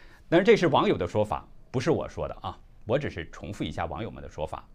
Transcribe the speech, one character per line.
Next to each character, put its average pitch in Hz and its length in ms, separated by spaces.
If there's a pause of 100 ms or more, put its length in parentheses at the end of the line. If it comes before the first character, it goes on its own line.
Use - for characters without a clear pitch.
(280)
但 160 100
是 196 60
这 214 120
是 170 100
网 143 200
友 175 100
的 87 120
说 107 160
法， 76 220 (240)
不 123 100
是 165 100
我 113 160
说 73 220
的 - 140
啊， 92 160 (260)
我 113 140
只 147 100
是 80 220
重 - 220
复 101 120
一 90 60
下 90 160
网 80 160
友 107 80
们 67 120
的 69 60
说 76 180
法。 - 280